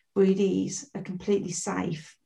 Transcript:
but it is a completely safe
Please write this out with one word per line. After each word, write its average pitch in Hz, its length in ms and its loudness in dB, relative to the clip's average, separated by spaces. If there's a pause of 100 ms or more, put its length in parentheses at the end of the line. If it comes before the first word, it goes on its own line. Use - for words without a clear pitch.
(140)
but 196 140 6
it 196 140 4
is 190 520 0
a 196 60 -6
completely 185 520 -2
safe 180 640 -4 (120)